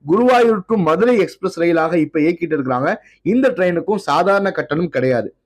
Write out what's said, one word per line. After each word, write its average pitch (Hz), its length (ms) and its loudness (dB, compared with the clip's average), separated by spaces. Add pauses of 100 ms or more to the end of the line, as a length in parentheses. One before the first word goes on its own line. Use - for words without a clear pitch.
குருவாயூர் 233 600 2
to 226 80 0
மதுரை 190 400 2
எக்ஸ்பிரஸ் 185 420 -4
ரயிலாக 165 400 0
இப்ப 151 200 -2
இயக்கிட்டு 165 380 -2
இருக்கிறாங்க. 131 380 -2 (260)
இந்த 247 280 2
ட்ரெயினுக்கும் 180 460 -2
சாதாரண 190 560 0
கட்டணம் 156 380 -4
கிடையாது. 127 460 -2 (100)